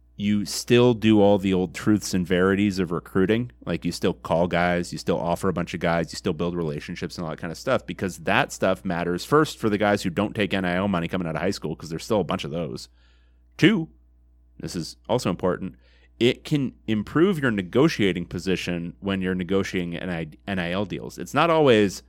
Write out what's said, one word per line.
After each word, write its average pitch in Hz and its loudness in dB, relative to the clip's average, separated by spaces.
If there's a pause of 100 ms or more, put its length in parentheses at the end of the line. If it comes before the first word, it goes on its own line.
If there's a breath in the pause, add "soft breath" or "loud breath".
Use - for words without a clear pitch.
(200)
you 104 0
still 120 4
do 110 6
all 101 6
the 95 0
old 90 0
truths 104 0
and 90 0
verities 95 2
of 87 -2
recruiting. 98 0 (140)
Like, 87 -4
you 87 0
still 90 -2
call 87 0
guys, 87 0
you 78 -8
still 87 -2
offer 87 -2
a 92 0
bunch 87 -4
of 87 -8
guys, 85 0
you - -14
still 95 -2
build 87 -4
relationships 82 -6
and 87 -8
all 80 -6
that 76 -10
kind 85 -10
of 80 -12
stuff, 127 -4
because 92 -6
that 104 0
stuff 95 -2
matters 87 -4
first 151 2
for 113 0
the 104 2
guys 104 2
who 95 -4
don't 98 -2
take 101 -2
N 95 0
I 87 0
L 95 0
money 87 0
coming 92 -4
out 78 -4
of 73 -4
high 92 0
school, 80 -8
'cause 78 -14
there's 80 -8
still 107 2
a - -2
bunch 87 -4
of 71 -10
those. 76 -8 (680)
Two, 170 2 (720)
this 82 -10
is 80 -6 (120)
also 120 0
important, 90 -2 (440 soft breath)
it 123 2
can 143 -2 (140)
improve 151 2
your 135 0
negotiating 98 0
position 87 -4
when 98 -2
you're 92 -2
negotiating 90 -2
N 87 -8
I 85 -4
L 98 -2
deals. 69 -10
It's - -10
not 165 4
always 117 6